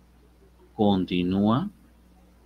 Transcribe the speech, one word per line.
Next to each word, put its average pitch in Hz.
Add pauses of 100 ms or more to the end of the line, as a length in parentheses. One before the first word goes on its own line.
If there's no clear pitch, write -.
(760)
continúa, 101 (760)